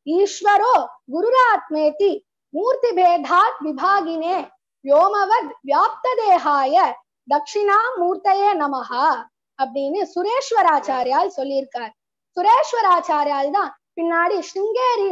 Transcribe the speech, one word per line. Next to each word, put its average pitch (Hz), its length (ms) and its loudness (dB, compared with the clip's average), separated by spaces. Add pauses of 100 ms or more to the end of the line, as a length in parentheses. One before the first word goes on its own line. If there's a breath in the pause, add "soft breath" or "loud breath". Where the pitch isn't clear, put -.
ஈஸ்வரோ 403 680 2 (360)
குருராத்மேதி 381 1000 2 (420)
மூர்த்தி 480 420 0
பேதாத் 359 680 2
விபாகினே 330 760 -2 (480)
யோமவத் 381 680 2 (120)
வியாப்த 440 520 0
தேகாய 302 600 2 (520)
தக்ஷிணா 392 520 0 (160)
மூர்த்தயே 392 600 0
நமஹா 269 520 -2 (520)
அப்படின்னு 277 480 -4
சுரேஸ்வராச்சாரியால் 349 1300 -2
சொல்லியிருக்கார். 269 560 -6 (440)
சுரேஸ்வராச்சாரியால் 359 1200 0
தான் 359 140 -4 (240)
பின்னாடி 339 500 -2
சிருங்கேரி 440 680 -2